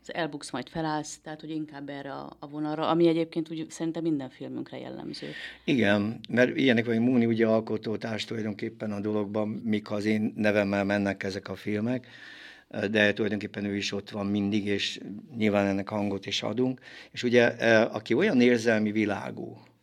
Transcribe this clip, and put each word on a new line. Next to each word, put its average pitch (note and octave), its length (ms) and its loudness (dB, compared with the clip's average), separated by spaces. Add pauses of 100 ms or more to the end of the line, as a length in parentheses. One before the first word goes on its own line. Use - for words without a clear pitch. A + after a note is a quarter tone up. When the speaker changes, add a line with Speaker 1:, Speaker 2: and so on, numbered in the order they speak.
Speaker 1:
az - 120 -14
elbuksz, D3+ 380 -6
majd B2+ 180 -8
felállsz, D3+ 540 -4
tehát, D#3 160 -14
hogy D#3 100 -14
inkább D3+ 400 -10
erre C#3 240 -10
a, C#3 260 -12
a D3 80 -14
vonalra, D3+ 420 -2
ami E3+ 180 6
egyébként E3 440 0
úgy D#3+ 180 -6
szerintem E3 340 -6
minden C#3+ 260 0
filmünkre C3 480 -10
jellemző. C3 500 -12 (360)
Speaker 2:
Igen, G#2+ 560 4 (100)
mert A#2 280 4
ilyenek A#2+ 280 4
vagyunk, A#2 220 2
Móni B2 180 4
ugye A2+ 220 2
alkotótárs A2 800 -2
tulajdonképpen A2 680 -6
a G2+ 80 -4
dologban, G#2 480 -2
míg G#2+ 400 -2
ha G#2+ 80 -4
az G#2 100 -4
én G#2+ 300 2
nevemmel G2+ 500 2
mennek G2 380 0
ezek G2 260 -6
a F#2+ 60 -6
filmek, A2+ 520 -4 (840)
de G#2 220 4
tulajdonképpen G#2 520 -2
ő G2+ 100 -2
is G2+ 160 -4
ott G2 180 -8
van G#2 160 -6
mindig, G2+ 400 0
és G2+ 340 -2 (380)
nyilván G#2 280 4
ennek G2 240 -2
hangot G2+ 360 -4
is - 160 -4
adunk. B2 380 -2 (320)
És - 120 -8
ugye, A#2+ 340 4
e, A2+ 240 6
aki A2+ 320 0
olyan D3+ 280 4
érzelmi A2+ 500 4
világú G2+ 680 -2 (260)